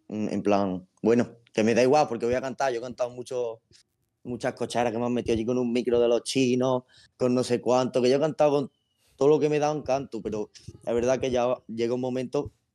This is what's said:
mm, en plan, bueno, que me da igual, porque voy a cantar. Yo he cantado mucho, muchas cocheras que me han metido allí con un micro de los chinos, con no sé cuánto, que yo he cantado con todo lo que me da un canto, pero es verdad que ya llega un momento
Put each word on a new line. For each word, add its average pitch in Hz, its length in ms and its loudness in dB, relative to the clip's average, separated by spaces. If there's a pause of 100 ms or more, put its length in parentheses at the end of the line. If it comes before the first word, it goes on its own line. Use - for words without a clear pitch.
mm, 107 220 -6
en 98 140 -4
plan, 98 440 0 (160)
bueno, 117 260 2 (240)
que 110 100 0
me 113 120 2
da 120 80 4
igual, 139 240 4
porque 117 180 -6
voy 120 100 0
a 127 60 -2
cantar. 135 300 -4
Yo 117 80 -4
he - 20 -6
cantado 123 300 -6
mucho, 123 500 -8 (600)
muchas 123 300 -4
cocheras 120 380 -2
que 107 60 -6
me 120 80 -2
han 120 80 -2
metido 117 200 -2
allí 110 120 0
con 123 120 0
un 123 160 0
micro 120 260 2
de 120 80 4
los 117 160 2
chinos, 127 600 0 (340)
con 123 180 0
no 127 80 0
sé 120 180 -2
cuánto, 123 400 2
que 123 80 4
yo 135 60 4
he 139 40 0
cantado 151 320 2
con 139 200 0 (460)
todo 135 120 2
lo 151 100 6
que 151 100 2
me 147 100 2
da 147 120 2
un 151 120 -6
canto, 127 380 -4
pero 107 280 -6 (360)
es 113 80 -2
verdad 123 260 2
que 131 120 -2
ya 123 240 0 (120)
llega 117 260 -4
un 127 80 -4
momento 127 500 -4 (240)